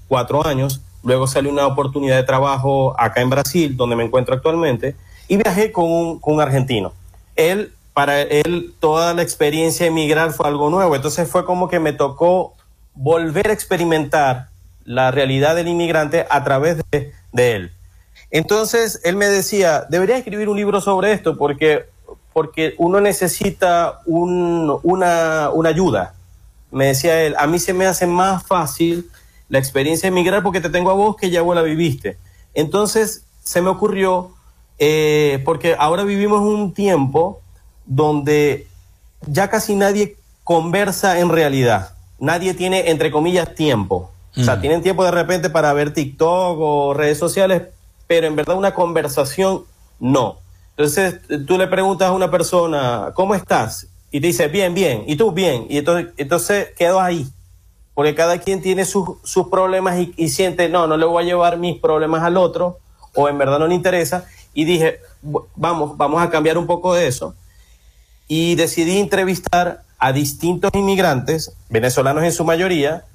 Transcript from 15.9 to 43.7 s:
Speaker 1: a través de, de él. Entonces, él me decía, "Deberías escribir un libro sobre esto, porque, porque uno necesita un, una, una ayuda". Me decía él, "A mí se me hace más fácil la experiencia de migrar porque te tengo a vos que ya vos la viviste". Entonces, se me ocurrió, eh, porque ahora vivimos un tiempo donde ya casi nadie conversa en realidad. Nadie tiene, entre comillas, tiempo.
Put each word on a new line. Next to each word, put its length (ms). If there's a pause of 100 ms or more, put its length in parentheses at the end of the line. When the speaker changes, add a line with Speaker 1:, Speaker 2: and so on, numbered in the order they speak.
Speaker 1:
a 160
través 320 (120)
de, 220 (220)
de 220
él. 160 (600)
Entonces, 720
él 140
me 80
decía, 640
"Deberías 300
escribir 280
un 80
libro 240
sobre 320
esto, 260
porque, 500 (440)
porque 460
uno 240
necesita 1040
un, 760
una, 680
una 180
ayuda". 440 (580)
Me 140
decía 380
él, 160
"A 80
mí 100
se 160
me 140
hace 180
más 380
fácil 680 (380)
la 100
experiencia 500
de 80
migrar 280
porque 180
te 80
tengo 220
a 20
vos 220
que 160
ya 100
vos 140
la 80
viviste". 540 (360)
Entonces, 680 (200)
se 180
me 80
ocurrió, 640 (460)
eh, 640
porque 360
ahora 240
vivimos 380
un 340
tiempo 640 (440)
donde 840 (580)
ya 240
casi 240
nadie 440 (260)
conversa 760
en 100
realidad. 640 (260)
Nadie 340
tiene, 380
entre 180
comillas, 460
tiempo. 560 (260)